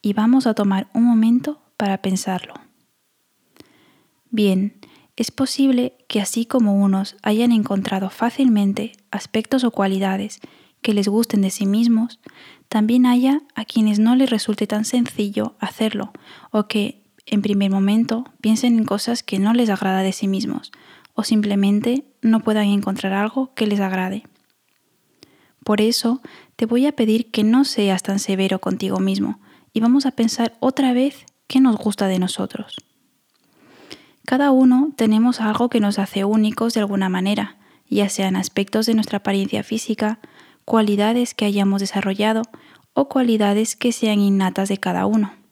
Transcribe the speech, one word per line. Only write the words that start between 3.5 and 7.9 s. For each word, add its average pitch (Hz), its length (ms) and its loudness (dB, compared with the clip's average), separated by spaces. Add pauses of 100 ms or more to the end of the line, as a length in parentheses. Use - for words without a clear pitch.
Bien, 202 440 0 (400)
es - 160 -6
posible 262 640 0 (160)
que 208 100 -2
así 226 260 -4
como 214 300 2
unos 196 480 0
hayan 233 300 2
encontrado 196 560 -2